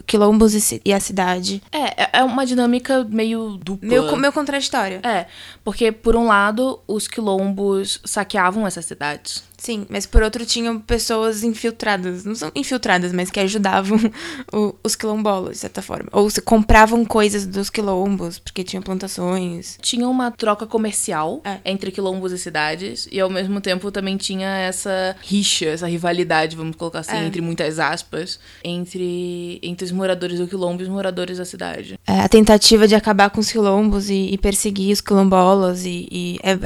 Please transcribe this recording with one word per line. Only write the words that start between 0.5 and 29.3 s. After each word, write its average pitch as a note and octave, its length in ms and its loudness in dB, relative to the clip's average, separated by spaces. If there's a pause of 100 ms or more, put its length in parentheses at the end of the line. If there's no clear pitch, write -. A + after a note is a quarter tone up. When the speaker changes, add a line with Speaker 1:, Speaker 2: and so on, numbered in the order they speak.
Speaker 1:
e G#3+ 80 2
ci-, - 240 -2
e G3+ 80 4
a G3 80 2
cidade. F#3 640 -2 (100)
Speaker 2:
É, - 300 -2
é, C4 100 2
é B3 120 2
uma C4 200 0
dinâmica B3 640 2
meio A3 480 -2
dupla. F#3+ 320 -8
Speaker 1:
Meio B3+ 220 4
co-, D4 60 0
meio C#4+ 180 2
contraditória. C4+ 680 -2
Speaker 2:
É, G3+ 220 0 (400)
porque A3 260 2
por A3+ 260 2
um A#3 100 2
lado, G#3+ 600 2
os G#3 220 -4
quilombos G3 960 0
saqueavam G3+ 640 0
essas E3+ 180 -6
cidades. - 720 -8
Speaker 1:
Sim, G#3+ 320 -6
mas G3+ 180 -6
por A3 180 4
outro A3 200 -2
tinham A3+ 360 -2
pessoas A3 640 -2
infiltradas, G#3 800 -2
não G#3 100 -6
são C#4 180 -8
infiltradas, G#3 600 -2
mas F3+ 180 -2
que - 80 -4
ajudavam G3 580 2 (300)
<laughs> C#4+ 260 -12
o, G#3 300 0
os A3 140 -2
quilombolas, G#3+ 560 -2
de - 60 -14
certa F#3+ 220 -10
forma. - 300 -8
Ou G3+ 180 4
se - 140 -2
compravam A3 600 6
coisas G#3 420 2
dos G3 240 -6
quilombos, F#3+ 680 -2
porque - 240 -10
tinham F#3 180 -8
plantações. F#3 1000 -6
Speaker 2:
Tinha A#3+ 280 -2
uma B3+ 240 0
troca G#3+ 340 -2
comercial G#3 760 -2
Speaker 1:
É. G3 200 -8
Speaker 2:
entre F#3+ 280 -4
quilombos F#3 400 -4
e F3+ 60 -8
cidades, D#3+ 760 -4
e F#3+ 80 -2
ao F#3+ 100 2
mesmo F#3+ 300 -2
tempo G3 320 -2
também G3 240 -2
tinha F#3+ 320 -4
essa F#3+ 720 -2
rixa, F#3+ 440 0
essa E3+ 200 -2
rivalidade, E3+ 680 0
vamos D#3+ 180 -8
colocar E3 240 -8
assim, D#3+ 160 -6
Speaker 1:
É. E3 120 -2
Speaker 2:
entre F3 140 -4
muitas E3 380 -4
aspas, D#3+ 600 -4 (240)
entre, F3 960 -6